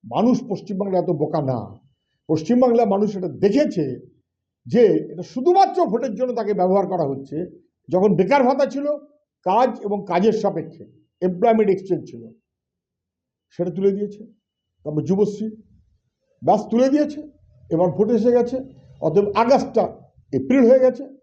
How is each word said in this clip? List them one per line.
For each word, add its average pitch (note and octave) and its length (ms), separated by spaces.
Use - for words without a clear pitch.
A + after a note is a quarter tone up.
মানুষ G#3+ 200
পশ্চিমবাংলা F#3+ 500
এত F3 100
বোকা D3+ 320
না। C3 180
পশ্চিমবাংলা A#3 560
মানুষ G3+ 320
এটা F3+ 120
দেখেছে G#3 420
যে G3 180
এটা F3 120
শুধুমাত্র F#4 640
ভোটের A#3 300
জন্য B3 180
তাকে G#3 200
ব্যবহার F#3 340
করা F3 240
হচ্ছে। C#3 260
যখন F#3 260
বেকার G3 280
ভাতা C4+ 220
ছিল, C#4+ 200
কাজ A3+ 240
এবং G3+ 160
কাজের F#3+ 340
সাপেক্ষে E3 420
এমপ্লয়মেন্ট G3+ 500
এক্সচেঞ্জ F3 380
ছিল, A#2 140
সেটা E3+ 180
তুলে F#3+ 200
দিয়েছে। G3+ 300
তারপর D3+ 180
যুবশ্রী, G3 460
ব্যাস, F#3 200
তুলে B3 180
দিয়েছে। D4 300
এবার E3+ 160
ভোট G#3 220
এসে A#3 200
গেছে, A#3+ 260
অতএব E3+ 340
আগস্টটা A#3 480
এপ্রিল B3 360
হয়ে B3+ 160
গেছে। B3+ 180